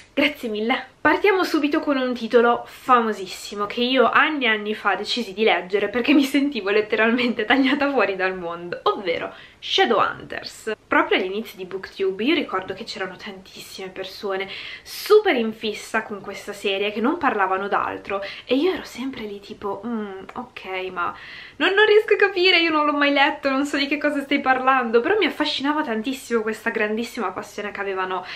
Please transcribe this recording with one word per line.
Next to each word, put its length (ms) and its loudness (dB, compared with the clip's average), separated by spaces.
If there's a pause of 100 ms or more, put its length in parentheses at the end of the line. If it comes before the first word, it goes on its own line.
(120)
Grazie 360 0
mille! 520 -4
Partiamo 440 4
subito 360 0
con 160 0
un 160 -2
titolo 540 4
famosissimo 1000 0
che 160 -4
io 300 4
anni 340 2
e 40 2
anni 260 0
fa 200 0
decisi 380 -4
di 120 0
leggere 440 2
perché 240 2
mi 120 8
sentivo 440 0
letteralmente 760 2
tagliata 440 2
fuori 260 0
dal 200 -2
mondo, 460 -8
ovvero 500 -4 (260)
Shadowhunters. 1120 -2 (140)
Proprio 320 2
all'inizio 380 -6
di 80 -10
Booktube 600 -4
io 100 4
ricordo 400 -4
che 100 -12
c'erano 320 -10
tantissime 720 -14
persone 600 -8 (340)
super 540 4
in 180 -2
fissa 480 -4
con 180 -12
questa 320 -12
serie 400 -2
che 80 -6
non 160 2
parlavano 520 0
d'altro 520 -4 (240)
e 120 0
io 160 2
ero 120 -8
sempre 380 -8
lì 180 -10
tipo, 460 -8
"Mm, 380 -6 (100)
ok, 580 -10
ma 240 -4 (400)
non, 160 2
non 140 6
riesco 280 6
a 20 8
capire, 420 4
io 120 4
non 140 4
l'ho 80 4
mai 200 2
letto, 360 2
non 160 2
so 140 -2
di 80 0
che 100 -2
cosa 240 0
stai 200 0
parlando", 600 4
però 160 2
mi 100 4
affascinava 560 -2
tantissimo 600 -2
questa 280 -4
grandissima 600 -2
passione 400 -8
che 100 -8
avevano 560 -4